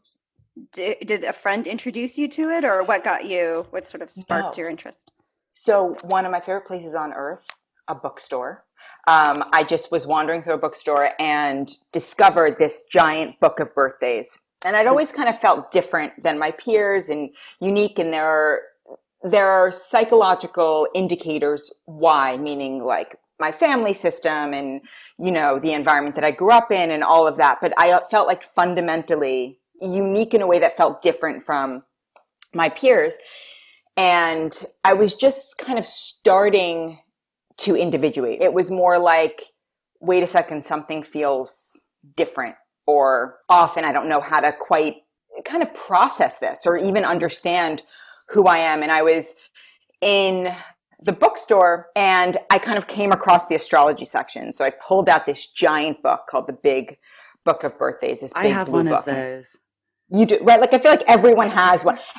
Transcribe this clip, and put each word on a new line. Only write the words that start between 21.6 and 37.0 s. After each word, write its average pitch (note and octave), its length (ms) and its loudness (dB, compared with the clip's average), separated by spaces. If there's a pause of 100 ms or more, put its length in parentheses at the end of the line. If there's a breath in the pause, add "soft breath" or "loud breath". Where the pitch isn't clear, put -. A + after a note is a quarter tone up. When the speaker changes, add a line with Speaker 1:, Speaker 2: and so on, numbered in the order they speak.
Speaker 2:
why, D3+ 520 0
meaning, C#3 460 -8
like, A2+ 320 -6 (240)
my D#3 120 -2
family B3 420 0
system D#3 600 -4
and, C#3 280 -8 (360 loud breath)
you F3+ 140 -4
know, D3 280 0
the D#3 140 -2
environment D3 420 0
that D3 80 -4
I D3+ 60 2
grew F3+ 220 2
up A#3 200 4
in F3 200 0
and D3+ 120 -2
all E3 220 4
of D#3 120 0
that. C#3+ 220 4
But E3+ 180 -2
I F3 220 4 (120)
felt, G#3+ 160 2
like, F#3 160 -2
fundamentally D#3 1160 -2 (220)
unique G3 540 -2
in G#3+ 80 2
a F#3+ 40 -2
way F3 120 4
that E3 180 0
felt E3 240 0
different D#3 440 -2
from C3+ 360 -6 (720)
my E3 160 0
peers. F3+ 480 2 (800 loud breath)
And E3 580 0 (280)
I F#3+ 100 4
was G3 220 2
just - 420 -2
kind B3+ 220 -6
of - 60 -6
starting F#3 1120 0 (580)